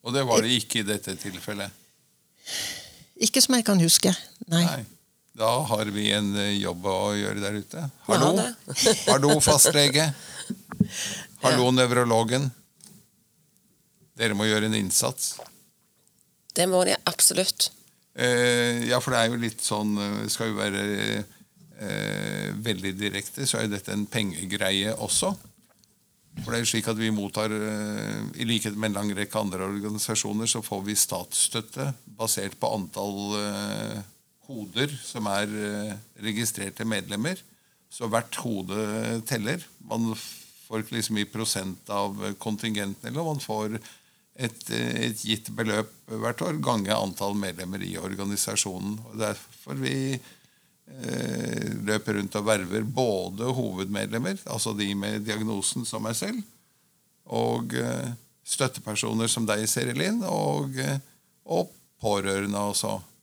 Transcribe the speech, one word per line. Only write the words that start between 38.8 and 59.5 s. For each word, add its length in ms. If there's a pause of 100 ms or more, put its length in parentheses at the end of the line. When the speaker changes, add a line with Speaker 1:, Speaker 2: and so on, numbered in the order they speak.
Speaker 1:
teller. 340 (260)
Man 280
får 680
ikke 140
liksom 220
i 60
prosent 640
av 260 (240)
kontingenten, 640
eller 180
man 160
får 400 (600)
et, 300
eh, 400
et 80
gitt 380
beløp 320 (200)
hvert 340
år, 200
gange 320
antall 420
medlemmer 460
i 160
organisasjonen. 1040 (120)
Og 60
derfor 580
vi, 380 (720)
eh, 840 (140)
løper 320
rundt 200
og 100
verver 380
både 720
hovedmedlemmer, 920
altså 320
de 180
med 300
diagnosen 600
som 180
meg 120
selv, 260 (840)
og, 480
eh, 380 (340)
støttepersoner 840
som 180
deg, 220